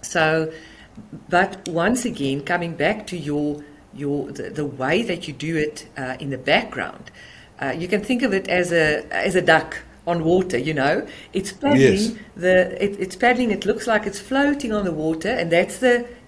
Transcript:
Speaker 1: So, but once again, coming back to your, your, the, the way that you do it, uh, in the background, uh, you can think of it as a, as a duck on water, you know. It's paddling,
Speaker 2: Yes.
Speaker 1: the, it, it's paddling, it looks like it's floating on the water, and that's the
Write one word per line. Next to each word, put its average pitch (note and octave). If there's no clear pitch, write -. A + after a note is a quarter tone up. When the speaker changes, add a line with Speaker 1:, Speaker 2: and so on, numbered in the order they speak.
Speaker 1:
So, D#3+
but G3
once F3+
again, C#3
coming E3+
back G#3
to F3+
your, D3
your, C#3+
the, -
the D3+
way C#3
that F3+
you D3
do D#3+
it, D3+
uh, B2+
in C#3
the C3
background, D3+
uh, C3+
you E3+
can G3+
think B3
of A3
it F#3+
as F3
a, D#3
as E3
a F3+
duck D#3+
on E3+
water, F3+
you D#3
know. C#3+
It's -
paddling, C#4+
Speaker 2:
Yes. G3
Speaker 1:
the, F#3
it, G3+
it's F#3
paddling, A#3+
it F#3+
looks -
like G#3+
it's G3
floating C#4
on G#3
the F3
water, D#3+
and E3+
that's E3+
the A#3+